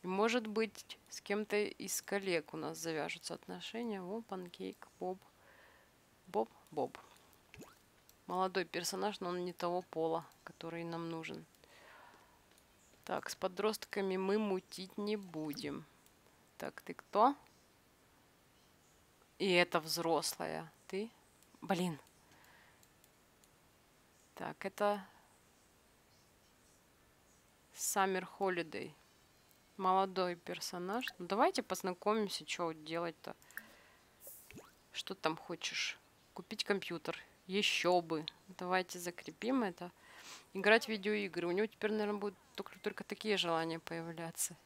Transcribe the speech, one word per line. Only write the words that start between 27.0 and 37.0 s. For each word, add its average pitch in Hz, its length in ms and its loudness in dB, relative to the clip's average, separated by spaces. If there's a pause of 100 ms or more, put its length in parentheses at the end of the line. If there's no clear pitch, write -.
Summer 190 540 4 (120)
Holiday. 175 520 0 (840)
Молодой 190 580 4
персонаж. 180 680 -4 (140)
Ну, 175 80 -8
давайте 254 340 4
познакомимся, 196 840 0
че - 200 -2
вот 160 180 -4
делать-то. 165 520 -4 (1600)
Что - 220 -6
там 160 240 0
хочешь? - 600 -4 (340)
Купить - 300 -8
компьютер. 175 540 -2 (280)